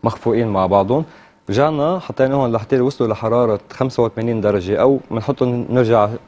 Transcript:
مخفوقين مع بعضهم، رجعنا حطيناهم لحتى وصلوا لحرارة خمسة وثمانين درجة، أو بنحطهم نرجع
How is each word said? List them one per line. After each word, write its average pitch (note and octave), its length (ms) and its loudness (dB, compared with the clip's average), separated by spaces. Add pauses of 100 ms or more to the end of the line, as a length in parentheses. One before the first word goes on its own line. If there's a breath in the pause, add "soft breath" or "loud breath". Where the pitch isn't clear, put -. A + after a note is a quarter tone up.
مخفوقين A2+ 440 0
مع F#2+ 180 0
بعضهم، G2+ 380 2 (460 loud breath)
رجعنا D3+ 480 0
حطيناهم C3 540 0
لحتى A2+ 280 0
وصلوا B2 320 0
لحرارة A2+ 480 0 (120)
خمسة B2+ 300 -2
وثمانين A2+ 380 -2
درجة، G2 360 0
أو C3 240 2 (100)
بنحطهم B2 600 -2
نرجع A2+ 380 4 (200)